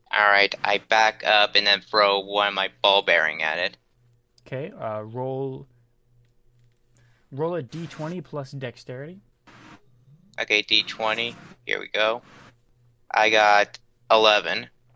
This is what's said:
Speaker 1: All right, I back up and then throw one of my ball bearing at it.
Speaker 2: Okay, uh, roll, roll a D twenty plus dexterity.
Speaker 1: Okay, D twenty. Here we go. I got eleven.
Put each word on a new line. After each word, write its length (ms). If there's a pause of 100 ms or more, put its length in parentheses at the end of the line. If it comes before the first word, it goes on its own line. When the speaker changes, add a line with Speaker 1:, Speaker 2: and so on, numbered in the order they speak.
(120)
Speaker 1:
All 160
right, 340
I 160
back 480
up 300
and 100
then 140
throw 400
one 280
of 60
my 160 (120)
ball 200
bearing 400
at 160
it. 180 (720)
Speaker 2:
Okay, 260
uh, 300
roll, 640 (1700)
roll 220
a 80
D 240
twenty 340
plus 320
dexterity. 680 (1200)
Speaker 1:
Okay, 220
D 200
twenty. 520 (300)
Here 160
we 80
go. 340 (920)
I 180
got 480 (320)
eleven. 580 (280)